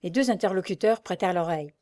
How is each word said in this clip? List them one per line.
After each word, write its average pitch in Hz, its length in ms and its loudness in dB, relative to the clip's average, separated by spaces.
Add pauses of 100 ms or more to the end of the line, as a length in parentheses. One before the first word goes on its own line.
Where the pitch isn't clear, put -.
Les 175 60 -4
deux 247 200 2
interlocuteurs 196 720 0
prêtèrent 180 320 -2
l'oreille. 165 480 -2